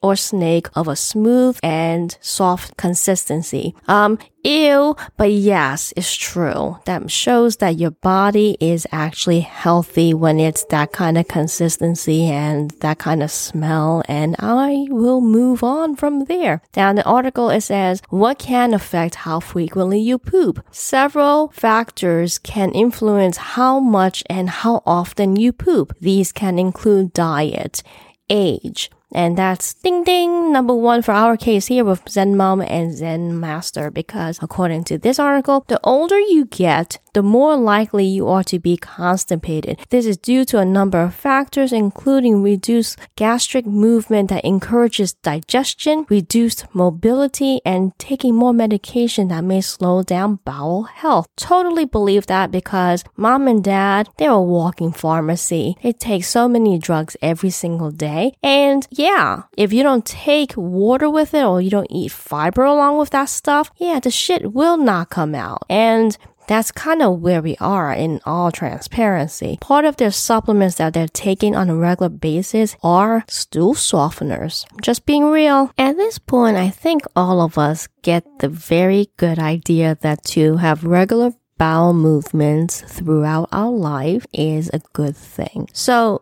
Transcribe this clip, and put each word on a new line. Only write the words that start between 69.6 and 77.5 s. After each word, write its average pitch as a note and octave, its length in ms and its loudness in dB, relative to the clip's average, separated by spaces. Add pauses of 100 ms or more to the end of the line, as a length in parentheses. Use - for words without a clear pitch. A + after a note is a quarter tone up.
Part D4 240 2
of D4 120 0
their G#3+ 160 0
supplements G#3 640 0
that D#3+ 180 -2
they're E3 140 -2
taking G3+ 480 -2
on F#3 120 0
a E3 60 0
regular F3 340 0
basis E3 760 -2
are G#3 440 2
stool - 460 0
softeners. D#3 920 -4 (160)
Just A#3+ 260 -4
being D4 180 4
real. D4 520 2
At C4+ 200 0
this G#4+ 220 -2
point, A#3 380 2
I F#3 140 0
think D#4+ 320 -2 (140)
all F3+ 240 2
of E3 180 0